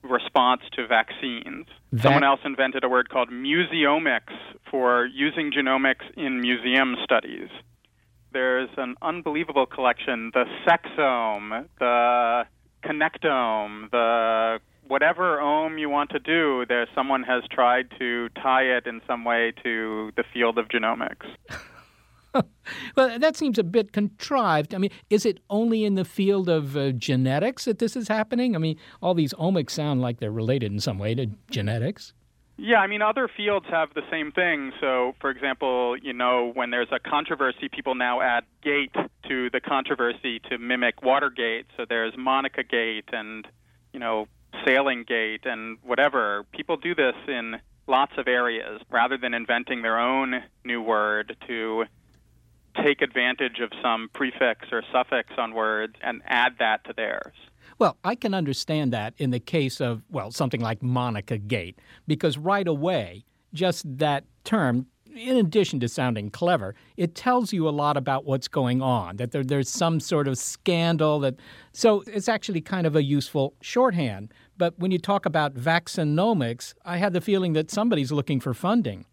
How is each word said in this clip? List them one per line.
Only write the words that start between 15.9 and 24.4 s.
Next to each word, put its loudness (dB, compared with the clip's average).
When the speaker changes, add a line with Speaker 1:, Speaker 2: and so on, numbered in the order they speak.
Speaker 1:
to -4
do, 2
there 0
someone 0
has 0
tried 2
to -2
tie 2
it 0
in -12
some -4
way 2
to -4
the -2
field 2
of -2
genomics. -4
<laughs> -12
Speaker 2:
Well, 4
that 4
seems 2
a 2
bit 0
contrived. 2